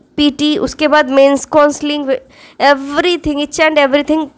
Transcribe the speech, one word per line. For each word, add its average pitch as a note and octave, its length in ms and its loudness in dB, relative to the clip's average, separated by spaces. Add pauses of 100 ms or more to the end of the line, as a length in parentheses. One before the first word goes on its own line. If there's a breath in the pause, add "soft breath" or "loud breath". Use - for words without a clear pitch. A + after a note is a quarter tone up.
(180)
पीटी, D4 400 0
उसके D4+ 300 -4
बाद D4 220 0
मेंस, C#4 360 2
काउंसलिंग, D4 600 0 (560 loud breath)
everything, C#4+ 720 0
each D4 240 -6
and D#4 180 0
everything, C#4+ 500 0 (100)